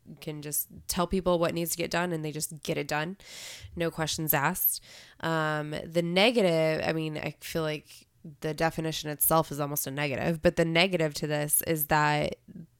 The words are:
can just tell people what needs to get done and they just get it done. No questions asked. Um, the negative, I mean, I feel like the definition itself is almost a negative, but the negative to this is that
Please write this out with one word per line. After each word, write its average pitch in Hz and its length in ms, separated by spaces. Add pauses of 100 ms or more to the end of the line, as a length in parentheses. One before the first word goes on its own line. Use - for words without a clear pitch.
(200)
can 151 220
just 147 240 (220)
tell 175 180
people 180 320
what 170 160
needs 170 160
to - 60
get 170 160
done 175 200
and 156 120
they 156 80
just 151 320
get 160 120
it 147 120
done. 156 280 (600)
No 165 160
questions 156 420
asked. 151 460 (400)
Um, 156 560 (100)
the 165 160
negative, 170 840
I - 80
mean, 156 240
I 151 240
feel - 220
like 151 460 (320)
the 156 140
definition 160 540
itself 151 440
is 143 80
almost 143 260
a 139 60
negative, 147 500
but 175 140
the 170 80
negative 165 500
to - 140
this 147 400
is 151 180
that 151 480 (460)